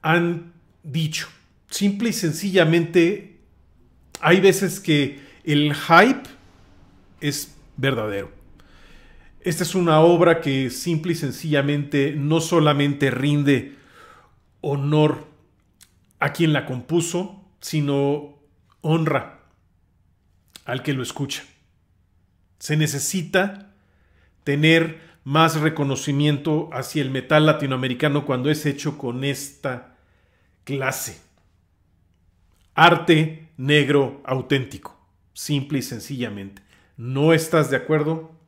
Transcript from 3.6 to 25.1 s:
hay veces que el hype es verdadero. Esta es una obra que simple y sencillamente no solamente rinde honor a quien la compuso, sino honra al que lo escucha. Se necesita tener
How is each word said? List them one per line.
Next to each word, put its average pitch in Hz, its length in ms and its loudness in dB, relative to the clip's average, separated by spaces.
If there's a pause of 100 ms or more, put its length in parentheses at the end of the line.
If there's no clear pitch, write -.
hay 180 200 4
veces 190 380 2
que 143 420 -2 (220)
el 147 320 0
hype 190 540 4 (920)
es - 360 -6 (200)
verdadero. 110 540 -4 (1080)
Esta 175 240 -4
es 160 100 -8
una 170 240 4
obra 165 420 6
que 135 300 -2
simple 165 420 -4
y 156 40 -2
sencillamente 143 1000 -2
no 151 240 0
solamente 143 720 2
rinde 139 640 0 (880)
honor 151 680 0 (920)
a 139 120 -2
quien 160 200 2
la 139 140 -2
compuso, 165 800 -6 (160)
sino 143 800 -2 (440)
honra 156 580 -2 (1200)
al 131 200 -8
que 151 80 -4
lo 131 100 -4
escucha. 139 400 -8 (1160)
Se 151 160 -2
necesita 170 1000 -2 (680)
tener 160 560 2 (240)